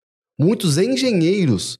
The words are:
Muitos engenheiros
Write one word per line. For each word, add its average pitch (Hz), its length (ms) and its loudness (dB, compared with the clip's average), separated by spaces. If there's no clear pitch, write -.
Muitos 170 400 0
engenheiros 196 1000 0